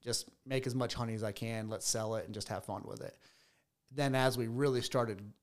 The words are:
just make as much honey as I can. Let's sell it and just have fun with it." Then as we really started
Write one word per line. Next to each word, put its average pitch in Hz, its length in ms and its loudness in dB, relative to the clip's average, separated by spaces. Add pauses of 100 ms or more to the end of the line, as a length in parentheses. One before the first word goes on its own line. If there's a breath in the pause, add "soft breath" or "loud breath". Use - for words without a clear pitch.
just - 280 -2 (160)
make 131 220 0
as 120 80 0
much 123 180 2
honey 113 220 0
as 107 80 -2
I 107 80 0
can. 110 380 -4
Let's 107 180 -2
sell 110 280 2
it 107 100 -2
and 110 80 -8
just 104 160 -6
have 98 160 -4
fun 101 200 -6
with - 160 -10
it." - 160 -10 (760 soft breath)
Then 135 240 2
as 127 220 6
we 117 100 0
really 123 360 2
started 113 360 0 (240)